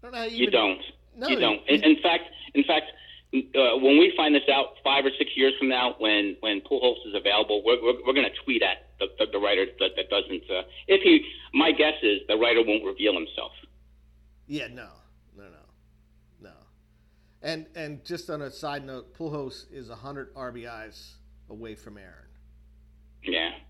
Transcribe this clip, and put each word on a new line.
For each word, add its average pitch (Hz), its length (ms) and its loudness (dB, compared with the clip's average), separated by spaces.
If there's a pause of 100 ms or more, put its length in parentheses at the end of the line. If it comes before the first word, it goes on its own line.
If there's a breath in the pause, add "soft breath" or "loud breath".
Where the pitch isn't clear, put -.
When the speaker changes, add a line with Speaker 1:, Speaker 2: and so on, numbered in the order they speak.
Speaker 1:
I - 40 -20
don't - 80 -16
know 240 60 -8
how 226 60 -4
you 226 120 -8
Speaker 2:
You 240 60 0
Speaker 1:
even 214 100 0
Speaker 2:
don't. 147 280 2 (360)
Speaker 1:
No, 247 120 -6
Speaker 2:
You - 100 0
don't. 107 300 0
Speaker 1:
you 143 60 6
Speaker 2:
In, 151 80 0
in 156 180 6
fact, 170 220 0 (320 loud breath)
in 139 80 4
fact, 151 220 0 (500 loud breath)
uh, 131 420 2
when 135 200 6
we 180 180 8
find 156 180 2
this 139 180 4
out 135 320 0
five 135 220 0
or 135 120 2
six - 180 -2
years 131 240 4
from 135 100 0
now, 123 300 0
when, 104 400 0
when 104 220 -2
Pujols 123 460 0
is 101 80 -12
available, 104 500 0
we're, 120 160 4
we're, 123 120 2 (120)
we're 127 80 2
gonna 135 160 2 (140)
tweet 117 200 0
at - 260 -4 (100)
the, - 80 -2 (120)
the, 104 140 2
the 101 60 0
writer 104 260 2 (140)
that, 95 160 0
that 95 140 -6
doesn't. 95 400 -4
Uh, 92 120 -4 (260 loud breath)
if 190 140 6
he, 165 240 6 (280 loud breath)
my 156 180 4
guess 151 220 2 (100)
is 104 240 2
the 107 100 0
writer 117 280 2
won't 107 180 -2
reveal 95 300 -2
himself. 80 380 -8 (960)
Speaker 1:
Yeah, 139 200 -10
no, 123 200 -18 (500)
no, 101 60 -20
no, 95 60 -20 (920)
no. 95 100 -20 (920)
And, 160 240 -8 (100)
and 147 300 -12
just 170 240 -12
on 151 140 -8
a 135 80 -12
side 143 340 -10
note, 131 320 -16
Pujols 147 540 -10
is 123 180 -18
a 117 60 -18
hundred 135 400 -14
R 131 160 -12
B 120 140 -16
Is 110 500 -18 (340)
away 110 260 -14
from 104 220 -20
Aaron. 80 320 -20 (960)
Speaker 2:
Yeah. 85 260 -4 (200)